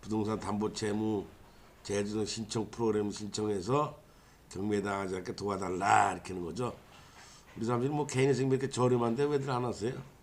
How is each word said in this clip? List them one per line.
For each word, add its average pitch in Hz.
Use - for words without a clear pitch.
부동산 107
담보 101
채무 107
재조정 104
신청 107
프로그램 104
신청해서 107
경매 101
당하지 98
않게 90
도와달라 98
이렇게 92
하는 90
거죠. 113
우리 110
사람들이 123
뭐 147
개인회생 131
이렇게 131
저렴한데 123
왜들 143
안 123
하세요? 117